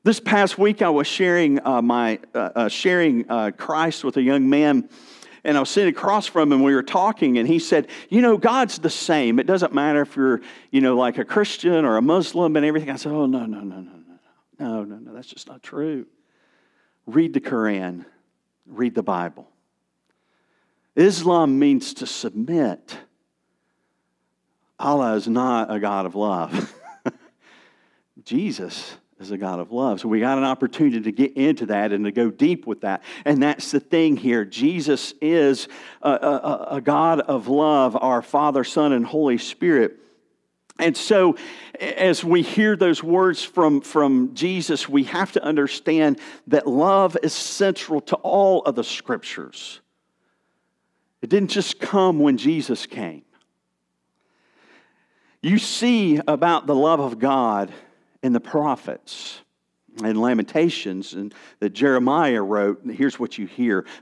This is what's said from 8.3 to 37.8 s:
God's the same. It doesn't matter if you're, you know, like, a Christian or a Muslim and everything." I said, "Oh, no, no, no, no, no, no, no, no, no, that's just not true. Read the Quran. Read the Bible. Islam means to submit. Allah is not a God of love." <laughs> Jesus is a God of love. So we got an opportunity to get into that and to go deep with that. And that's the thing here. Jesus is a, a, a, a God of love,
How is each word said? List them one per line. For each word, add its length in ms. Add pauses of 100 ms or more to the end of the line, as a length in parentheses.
God's 420
the 120
same. 500
It 60
doesn't 280
matter 280
if 120
you're, 260 (300)
you 100
know, 160
like, 220
a 60
Christian 600
or 120
a 60
Muslim 540
and 80
everything." 260
I 60
said, 160
"Oh, 140
no, 200
no, 140
no, 200
no, 0
no, 360 (420)
no, 100
no, 160
no, 140
no, 160
that's 140
just 200
not 140
true. 440 (1000)
Read 260
the 80
Quran. 640 (640)
Read 280
the 80
Bible. 460 (1500)
Islam 640
means 360
to 120
submit. 880 (1800)
Allah 380
is 100
not 480
a 60
God 260
of 80
love." 580 (320)
<laughs> 1200
Jesus 720 (220)
is 120
a 80
God 220
of 100
love. 300
So 80
we 100
got 200
an 60
opportunity 560
to 120
get 220
into 320
that 260
and 120
to 60
go 180
deep 380
with 140
that. 220 (220)
And 160
that's 300
the 80
thing 380
here. 280
Jesus 760
is 480 (340)
a, 80
a, 40
a, 640
a 40
God 400
of 260
love, 500